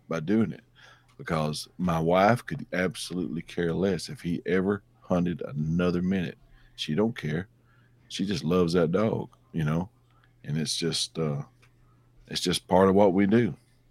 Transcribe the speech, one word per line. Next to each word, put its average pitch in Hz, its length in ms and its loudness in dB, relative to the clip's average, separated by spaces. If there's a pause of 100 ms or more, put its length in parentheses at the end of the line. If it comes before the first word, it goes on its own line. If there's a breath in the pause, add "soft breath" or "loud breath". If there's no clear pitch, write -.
by 82 120 -4
doing 98 300 0
it, - 120 -16 (540 soft breath)
because 76 500 -4 (100)
my 85 220 0
wife 95 460 6
could - 280 -10
absolutely 85 680 -4
care 85 300 -4
less 87 360 -2
if 71 120 -14
he 87 240 -4
ever 95 380 0 (180)
hunted 87 460 -2
another 87 540 -2
minute. 90 360 -4 (380)
She - 200 -6
don't 110 220 0
care. 78 320 -6 (600)
She - 160 -4
just 92 180 -4
loves 85 300 2
that 82 180 4
dog, 104 380 0 (240)
you 160 120 -2
know, 92 240 -2 (540)
and 73 140 -6
it's 76 200 -4
just, - 420 -4
uh, 73 240 -2 (840)
it's - 140 -6
just - 260 -2
part 92 220 6
of 95 60 4
what 98 180 6
we 101 140 2
do. 107 280 2 (360)